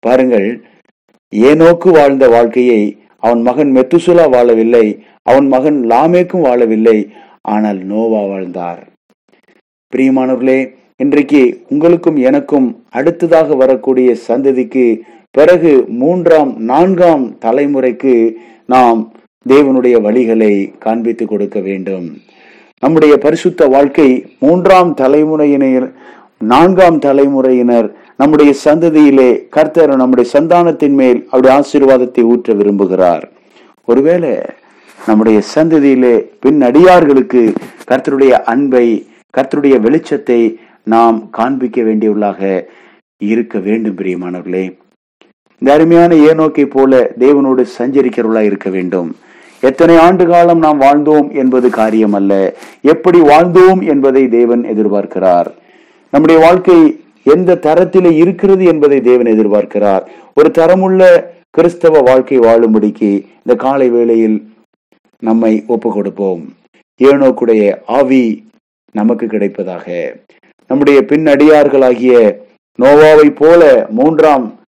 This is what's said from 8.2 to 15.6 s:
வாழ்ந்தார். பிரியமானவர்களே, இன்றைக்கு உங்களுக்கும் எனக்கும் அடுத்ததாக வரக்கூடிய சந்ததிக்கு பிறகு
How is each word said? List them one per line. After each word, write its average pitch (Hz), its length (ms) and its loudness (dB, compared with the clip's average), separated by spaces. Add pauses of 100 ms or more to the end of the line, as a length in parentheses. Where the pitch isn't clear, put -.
வாழ்ந்தார். 90 500 -12 (1120)
பிரியமானவர்களே, 131 680 -2 (400)
இன்றைக்கு 143 440 0 (300)
உங்களுக்கும் 165 440 0 (120)
எனக்கும் 139 380 -2 (320)
அடுத்ததாக 160 560 0
வரக்கூடிய 131 540 0 (180)
சந்ததிக்கு 127 600 -2 (480)
பிறகு 160 380 2 (280)